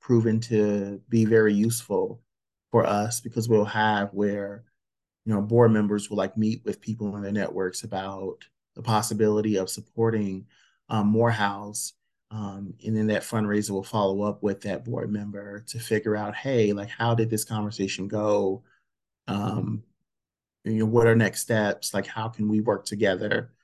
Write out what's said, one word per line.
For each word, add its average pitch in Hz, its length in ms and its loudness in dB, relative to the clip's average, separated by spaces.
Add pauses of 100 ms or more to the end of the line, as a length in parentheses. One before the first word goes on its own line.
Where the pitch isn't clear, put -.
proven 113 400 2
to 104 680 0
be 113 160 4
very 107 300 6
useful 107 680 0 (480)
for - 160 4
us 104 340 0
because 117 280 -4
we'll 107 160 6
have 107 500 0
where, 101 500 -4 (600)
you 113 80 -2
know, 101 100 2
board 117 280 6
members 104 380 2
will, 104 80 -6
like, 98 200 -2
meet 110 280 0
with 104 160 -6
people 107 360 -6
in 101 60 -8
their 101 100 -6
networks 95 520 -4
about 95 600 -8 (300)
the - 80 -16
possibility 107 760 0
of 92 140 -2
supporting, 104 760 -2 (420)
um, 107 180 0
Morehouse. 104 840 0 (380)
Um, 98 420 -10 (120)
and 110 120 -2
then 107 120 0
that 107 140 0
fundraiser 104 480 -2
will 98 140 -4
follow 101 380 0
up 104 200 -4
with 98 200 -2
that 98 220 -6
board 117 280 -6
member 104 560 -8
to 117 100 -10
figure 107 380 0
out, 104 180 -6
"Hey, 113 380 2
like, 101 160 -6
how 117 260 0
did 113 140 2
this 110 160 -2
conversation 101 640 -4
go? 104 560 0 (640)
Um, 104 560 -4 (800)
you 110 140 -2
know, 110 80 2
what 117 200 6
are 113 100 6
next 110 260 2
steps? 107 500 -2
Like, 101 140 -2
how 110 220 -8
can 107 200 -4
we 107 120 2
work 104 260 0
together 104 640 -2 (120)